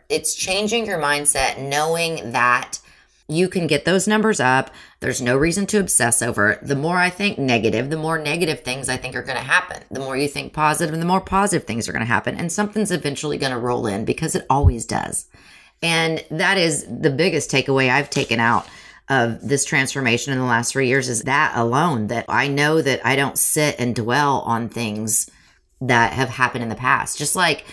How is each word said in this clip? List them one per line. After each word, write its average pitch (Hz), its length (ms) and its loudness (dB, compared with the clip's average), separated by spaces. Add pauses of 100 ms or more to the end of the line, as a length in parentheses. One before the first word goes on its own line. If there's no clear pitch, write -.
It's 151 260 -2
changing 214 520 -2
your 185 120 -4
mindset, 147 600 2
knowing 151 720 -2
that 123 480 2 (480)
you 170 200 2
can 170 200 -2
get 143 160 2
those 185 240 2
numbers 214 320 2
up. - 320 2 (260)
There's 127 240 -4
no 123 140 2
reason 170 300 2
to 208 120 2
obsess 123 420 2
over 107 300 2
it. - 160 -4
The 139 80 0
more 165 220 0
I 180 140 2
think 202 280 -2
negative, 120 500 2
the 156 80 -4
more 160 220 -2
negative 156 440 -2
things 127 260 -6
I 127 80 -2
think 127 180 -10
are 123 80 -6
gonna 127 160 -6
happen. 143 540 -2
The 127 80 -6
more 131 160 -4
you 143 100 2
think 139 260 -6
positive, 156 460 0
the 170 60 -4
more 185 160 2
positive 190 460 0
things 113 220 -4
are - 40 -8
gonna 113 120 -2
happen. - 300 0
And 165 160 -6
something's 208 400 -2
eventually 147 480 -4
gonna 127 220 -2
roll 120 260 -2
in 104 180 -4
because - 300 -2
it - 160 -4
always 135 340 4
does. - 420 -4 (540)
And 160 520 0
that 185 260 2
is 165 320 2
the 131 200 2
biggest 156 420 0
takeaway 135 360 2
I've 139 220 2
taken 120 300 0
out 113 260 2 (420)
of 117 380 0
this 131 180 0
transformation 135 680 0
in 127 80 0
the 127 40 0
last 120 280 0
three 135 160 0
years, 127 200 2
is 117 140 -2
that 143 320 2
alone, 120 540 0
that 117 200 -4
I 123 200 2
know 147 340 2
that 127 240 0
I 131 80 2
don't 135 240 0
sit - 400 0
and 120 160 -2
dwell 127 460 2
on 113 280 -2
things 107 640 -4 (500)
that 120 340 4
have 123 160 -2
happened 120 340 0
in 113 40 -6
the 110 60 -4
past. 127 420 0
Just 147 200 -2
like 170 360 0